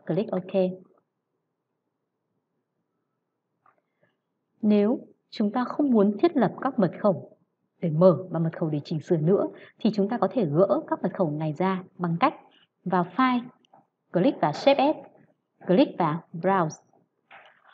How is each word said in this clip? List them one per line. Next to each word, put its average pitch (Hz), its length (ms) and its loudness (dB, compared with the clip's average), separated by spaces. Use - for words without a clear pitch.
click 196 240 -4
OK. 185 320 -2
Nếu 208 360 2
chúng 208 220 -2
ta 247 120 -2
không 285 260 0
muốn 208 280 4
thiết 339 180 2
lập 202 240 2
các - 180 -4
mật 185 120 2
khẩu 170 360 -2
để 175 100 -2
mở 160 400 4
và 160 80 -4
mật 165 200 -4
khẩu 160 120 -4
để 147 140 -4
chỉnh 156 160 -6
sửa 175 160 -2
nữa, 180 320 2
thì 214 160 0
chúng 196 140 0
ta 240 100 -4
có 190 140 0
thể 233 140 -2
gỡ 175 400 2
các 320 160 -6
mật 185 120 -4
khẩu 170 160 -2
này 151 220 -4
ra 185 320 -2
bằng 170 220 -2
cách 311 140 2
vào 175 220 0
File, 254 240 2
click 143 280 0
vào 151 120 0
Save 262 340 2
As, 302 100 0
click 208 320 2
vào 165 240 -2
Browse. 175 500 -2